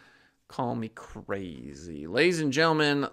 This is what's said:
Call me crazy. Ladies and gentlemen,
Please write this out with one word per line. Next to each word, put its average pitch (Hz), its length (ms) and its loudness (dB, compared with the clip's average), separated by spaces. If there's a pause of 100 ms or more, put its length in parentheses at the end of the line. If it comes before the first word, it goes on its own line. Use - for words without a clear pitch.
(500)
Call 123 260 -2
me 113 140 -4
crazy. 78 1160 -8
Ladies 160 340 4
and 147 100 2
gentlemen, 147 600 4